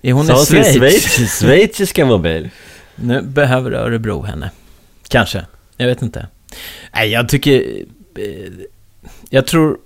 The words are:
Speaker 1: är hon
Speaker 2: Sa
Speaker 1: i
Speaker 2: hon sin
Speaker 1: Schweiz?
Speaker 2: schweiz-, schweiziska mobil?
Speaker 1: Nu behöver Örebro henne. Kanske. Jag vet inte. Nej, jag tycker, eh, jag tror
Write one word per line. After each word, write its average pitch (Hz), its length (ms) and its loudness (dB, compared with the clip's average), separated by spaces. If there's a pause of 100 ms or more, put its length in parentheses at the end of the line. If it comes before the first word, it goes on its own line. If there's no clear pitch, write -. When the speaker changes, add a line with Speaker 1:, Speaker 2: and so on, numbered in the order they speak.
Speaker 1:
är 123 120 0
hon 147 120 2
Speaker 2:
Sa 143 80 4
Speaker 1:
i - 20 6
Speaker 2:
hon 143 100 6
sin 151 180 4
Speaker 1:
Schweiz? 123 140 4 (400)
Speaker 2:
schweiz-, 117 280 -2
schweiziska 185 600 2
mobil? 82 440 0 (460)
Speaker 1:
Nu 120 260 -4
behöver 127 500 -2
Örebro 113 500 -4
henne. - 300 -10 (560)
Kanske. 104 380 -2 (320)
Jag 123 100 -2
vet 123 140 -2
inte. - 260 -10 (680)
Nej, 110 160 -2
jag 117 200 -2
tycker, 131 540 0 (320)
eh, 98 360 -12 (800)
jag 131 180 0
tror 156 380 2